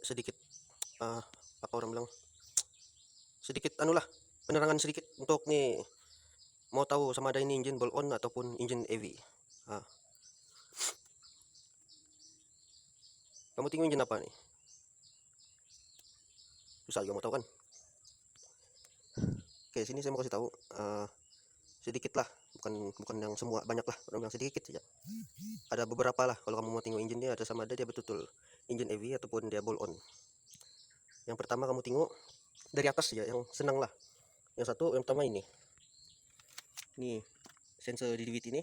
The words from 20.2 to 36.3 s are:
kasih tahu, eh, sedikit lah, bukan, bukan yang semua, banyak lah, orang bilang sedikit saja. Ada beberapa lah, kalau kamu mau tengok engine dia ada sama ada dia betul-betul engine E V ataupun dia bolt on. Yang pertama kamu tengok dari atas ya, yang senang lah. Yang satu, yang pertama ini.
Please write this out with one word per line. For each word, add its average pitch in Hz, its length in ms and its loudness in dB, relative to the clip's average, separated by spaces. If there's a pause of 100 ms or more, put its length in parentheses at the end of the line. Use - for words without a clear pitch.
kasih 120 80 -4
tahu, 110 160 0 (320)
eh, 104 240 -2 (840)
sedikit 127 320 -2
lah, 123 80 2 (320)
bukan, 104 320 -4
bukan 110 240 -8
yang 107 240 -2
semua, 113 240 0
banyak 117 240 0
lah, 117 80 -2 (160)
orang 113 160 -4
bilang 110 80 -8
sedikit 127 240 -4
saja. - 240 -12 (880)
Ada 117 160 0
beberapa 123 400 4
lah, 120 160 2
kalau 110 160 -2
kamu 113 80 -2
mau 113 160 -2
tengok 113 160 -2
engine 117 240 -2
dia 127 80 0
ada 110 160 -2
sama 113 160 -2
ada 123 160 -4
dia 120 80 0
betul-betul - 400 -6 (400)
engine 120 240 -2
E 107 80 -2
V 120 160 -4
ataupun 110 320 -2
dia 104 160 -2
bolt 107 160 0
on. 85 160 -4 (1300)
Yang 117 160 -6
pertama 123 240 0
kamu 127 160 0
tengok 131 320 0 (640)
dari 143 160 4
atas - 240 2
ya, 110 80 0
yang 120 160 0 (160)
senang 139 240 2
lah. 131 80 2 (720)
Yang 117 160 0
satu, 147 240 2
yang 120 80 -2
pertama 147 160 4
ini. 113 160 0 (1600)